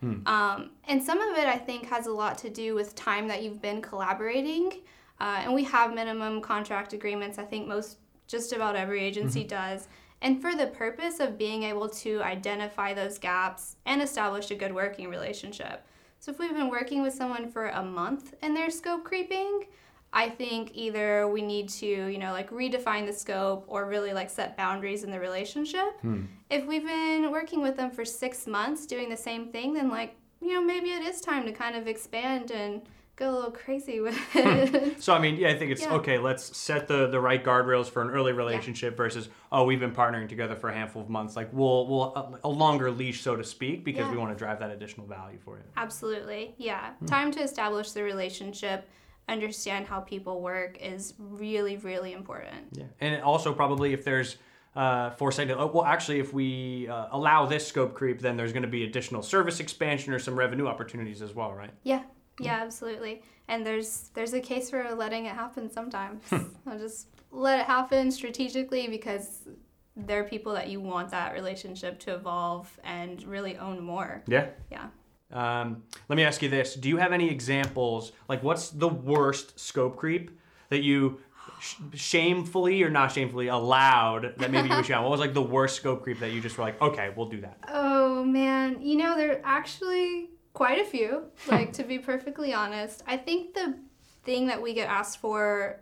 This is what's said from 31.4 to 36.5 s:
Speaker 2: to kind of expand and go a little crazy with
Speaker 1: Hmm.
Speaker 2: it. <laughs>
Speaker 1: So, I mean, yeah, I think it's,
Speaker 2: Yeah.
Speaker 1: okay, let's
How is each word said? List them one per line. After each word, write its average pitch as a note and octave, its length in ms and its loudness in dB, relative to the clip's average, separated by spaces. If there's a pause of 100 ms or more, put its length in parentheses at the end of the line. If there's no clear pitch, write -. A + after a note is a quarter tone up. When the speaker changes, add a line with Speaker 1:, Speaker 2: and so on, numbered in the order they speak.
Speaker 2:
to G#3+ 60 -4
kind A#3 240 -4
of A3+ 100 -6
expand A#3+ 640 -2
and G#3 320 -4 (380)
go C4 100 0
a C4 60 0
little A#3+ 160 -2
crazy C4 480 -4
with A3+ 160 0 (160)
Speaker 1:
Hmm. D4 80 6
Speaker 2:
it. C#4 640 6
<laughs> - 20 -10
Speaker 1:
So, F#3 100 8
I E3 60 10
mean, D#3 160 4
yeah, E3+ 140 6
I D3 80 6
think D3 120 0
it's, - 120 0
Speaker 2:
Yeah. D#3+ 120 2
Speaker 1:
okay, C#3+ 240 4
let's B2+ 380 0